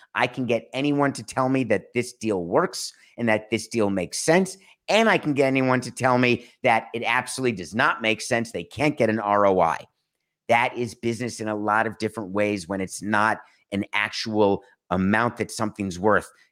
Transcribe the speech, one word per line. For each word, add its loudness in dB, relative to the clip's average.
I 2
can -6
get -2
anyone 0
to -12
tell -2
me 0
that -2
this -4
deal -4
works -2
and 0
that 0
this -4
deal 0
makes -4
sense. 2
And 4
I 4
can -2
get 4
anyone 2
to -10
tell 2
me 2
that 2
it -6
absolutely -2
does -10
not 0
make 0
sense. -2
They -8
can't -2
get 2
an 0
R 2
O 4
I. 0
That 2
is -4
business -4
in -6
a -2
lot 0
of -10
different -6
ways -2
when -4
it's -8
not 0
an -2
actual 0
amount 2
that -6
something's -6
worth 2